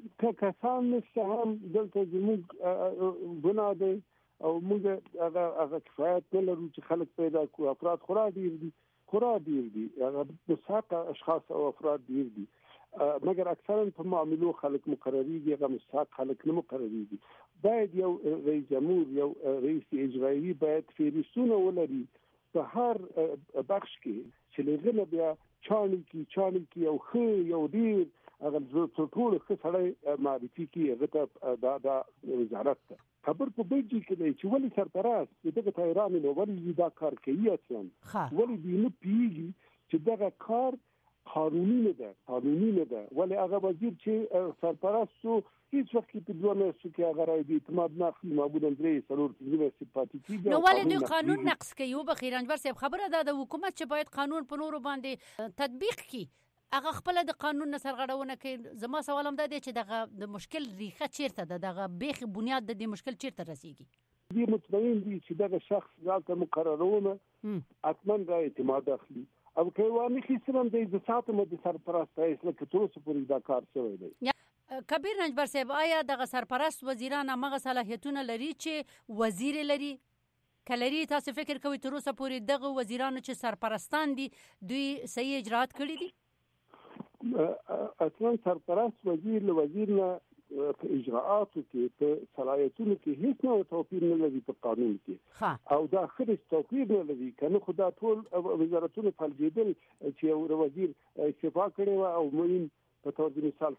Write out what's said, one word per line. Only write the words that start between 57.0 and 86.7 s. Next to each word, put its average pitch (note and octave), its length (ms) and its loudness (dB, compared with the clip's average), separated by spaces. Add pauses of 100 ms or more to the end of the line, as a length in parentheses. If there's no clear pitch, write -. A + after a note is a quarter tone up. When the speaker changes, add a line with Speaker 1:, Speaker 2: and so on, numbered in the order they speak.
Speaker 2:
د D#4+ 80 -2
قانون D4 400 -4
نه C#4+ 80 -6
سرغړونه C4 560 -6
کوي. C4 220 -10 (160)
زما B3 300 -6
سوال C#4+ 240 -2
هم C#4+ 100 -4
دا D4+ 100 0
دی C#4+ 140 -6
چې C4 100 -10
دغه A3+ 360 -4
د G#3 180 -12
مشکل G#3 400 -8 (140)
ریښه G#3+ 280 -8
چیرته C4 380 -6
ده، F3 140 -8
دغه F#3+ 280 -6
بیخ A3+ 380 -6
بنیاد A3+ 380 -4
د G#3 160 -8
دې A3 80 -6
مشکل G#3+ 260 -8
چیرته G3 320 -8
رسیږي؟ D3 420 -16 (460)
Speaker 1:
دوی A#3 140 2
مطمئن A3 520 2
دي G3 220 -4
چې - 120 -10
دغه F3+ 260 0
شخص - 320 -2 (140)
دلته F3+ 300 0
مقررونه F3+ 840 2 (260)
Speaker 2:
هم. G3 180 -4 (220)
Speaker 1:
حتماً F#3+ 320 0
دا F3 180 0
اعتماد C3+ 540 0
اخلي. C3 360 -4 (320)
او E3+ 140 2
که G3+ 120 0
یې A3 80 4
وانه A#3+ 300 2
خیستل C4 360 0
هم B3 120 2
دی، A3+ 160 2
زه F#3+ 220 -2
ساتم A3+ 380 0
د E3+ 100 -8 (100)
سرپرست E3+ 540 -2
رئیس، D#3+ 260 2
لکه E3 200 -4
تر F3+ 140 2
اوسه F#3+ 280 0
پورې C#3+ 220 -2
دا C3+ 100 2
کار B2 240 0 (120)
شوی A2+ 220 -2
دی. F2+ 140 -12 (120)
Speaker 2:
یا، B3+ 100 0 (380)
اه، C4 100 -8
کبیر D#4+ 420 -2
رنجبر C#4+ 240 0
صاحب، C4 260 -2
آیا D#4 300 2
دغه C4 220 -2
سرپرست B3+ 600 -2
وزیران C4+ 440 -2
همغه C4+ 300 -2
صلاحیتونه B3+ 640 -4
لري A#3+ 300 -4
چې D#4 320 -6 (240)
وزیر A3 460 0
یې D4+ 100 -2
لري؟ C#4+ 340 -2 (680)
که B3 80 -2
لري، C#4 320 0
تاسو C#4+ 260 -2
فکر C#4+ 260 -4
کوئ C#4+ 200 -4
تر C4 140 -4
اوسه C#4+ 200 -4
پورې C4 260 -4
دغه C4+ 300 0
وزیرانو C4 500 -2
چې B3+ 140 -8
سرپرستان A#3 800 -2
دي، C4+ 160 -6 (320)
دوی C4+ 440 -4
صحیح C4+ 320 -4
اجراات A#3 340 0
کړي C#4+ 260 -6
دي؟ F4+ 140 -8 (1200)